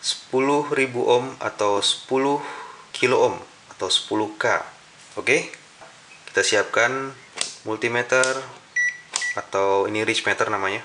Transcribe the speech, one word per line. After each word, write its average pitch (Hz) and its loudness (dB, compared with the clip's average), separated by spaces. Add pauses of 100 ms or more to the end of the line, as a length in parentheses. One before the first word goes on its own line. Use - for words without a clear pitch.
sepuluh 139 0
ribu 131 0
ohm, 123 2
atau 101 0
sepuluh 139 0 (560)
kilo 123 4
ohm, 107 4 (400)
atau 92 -2
sepuluh 107 0
K. 107 2 (560)
Oke, - 0 (800)
kita - 2
siapkan 120 2 (560)
multimeter, 120 0 (1120)
atau 98 0
ini 107 -2
reach 113 -2
meter 107 0
namanya. 101 -2